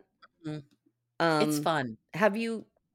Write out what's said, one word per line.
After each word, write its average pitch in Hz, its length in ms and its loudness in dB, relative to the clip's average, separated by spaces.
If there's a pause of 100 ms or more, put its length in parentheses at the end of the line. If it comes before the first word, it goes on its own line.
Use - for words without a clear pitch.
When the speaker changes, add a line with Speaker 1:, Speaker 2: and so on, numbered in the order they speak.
(460)
Speaker 1:
Mm-hmm. 151 200 -8 (720)
It's 151 200 2
Speaker 2:
Um, 147 60 -4
Speaker 1:
fun. 135 340 -2 (160)
Speaker 2:
have 196 220 2
you, 226 300 -6 (280)